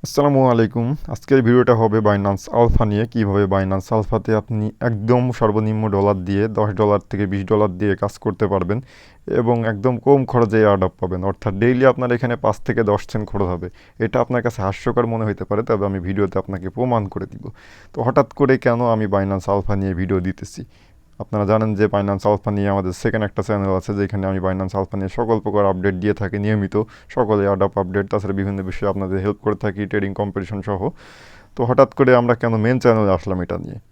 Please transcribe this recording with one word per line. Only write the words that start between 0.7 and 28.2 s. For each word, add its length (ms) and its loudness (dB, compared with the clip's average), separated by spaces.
আজকের 340 2
ভিডিওটা 340 6
হবে 160 4
Binance 380 0
Alpha 320 4
নিয়ে, 200 0
কিভাবে 320 2
Binance 440 -2
Alpha-তে 340 -2
আপনি 240 -4
একদম 320 0
সর্বনিম্ন 440 0
ডলার 220 2
দিয়ে, 160 0
দশ 100 0
ডলার 280 2
থেকে 220 -2
বিশ 200 -4
ডলার 280 2
দিয়ে 220 2
কাজ 120 -4
করতে 300 -2
পারবেন 260 -2
এবং 160 2
একদম 220 -2
কম 140 6
খরচে 320 2
এয়ারড্রপ 380 2
পাবেন। 280 -4
অর্থাৎ 320 -4
ডেইলি 300 2
আপনার 260 -2
এখানে 260 -2
পাঁচ 140 0
থেকে 140 0
দশ 100 2
সেন্ট 200 -4
খরচ 220 -2
হবে। 140 -6
এটা 180 -2
আপনার 220 -2
কাছে 220 -4
হাস্যকর 460 0
মনে 140 -2
হইতে 220 -4
পারে, 200 0
তবে 200 0
আমি 180 -4
ভিডিওতে 360 -2
আপনাকে 320 -8
প্রমাণ 260 0
করে 180 -8
দিব। 120 -16
তো 120 -8
হঠাৎ 220 2
করে 140 4
কেন 140 2
আমি 180 0
Binance 400 0
Alpha 280 0
নিয়ে 200 -2
ভিডিও 260 0
দিতেছি? 360 -10
আপনারা 280 -2
জানেন 180 2
যে 140 4
Binance 360 -2
Alpha 280 0
নিয়ে 160 0
আমাদের 280 -2
সেকেন্ড 280 -2
একটা 180 -6
চ্যানেল 320 0
আছে, 200 -8
যেখানে 320 -2
আমি 140 -2
Binance 340 -4
Alpha 200 -4
নিয়ে 180 -6
সকল 280 0
প্রকার 260 0
আপডেট 320 -2
দিয়ে 180 0
থাকি 240 -4
নিয়মিত, 300 0
সকল 300 2
এয়ারড্রপ 360 0
আপডেট, 300 -2
তাছাড়া 280 -2